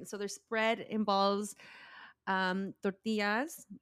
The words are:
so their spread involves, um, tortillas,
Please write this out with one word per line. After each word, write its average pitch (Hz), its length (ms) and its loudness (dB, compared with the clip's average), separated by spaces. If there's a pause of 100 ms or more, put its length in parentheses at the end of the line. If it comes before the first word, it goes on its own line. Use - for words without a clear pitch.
so 202 140 -8
their 202 100 -4
spread 220 540 0
involves, 202 720 2 (720)
um, 190 460 0 (100)
tortillas, 214 840 -2 (160)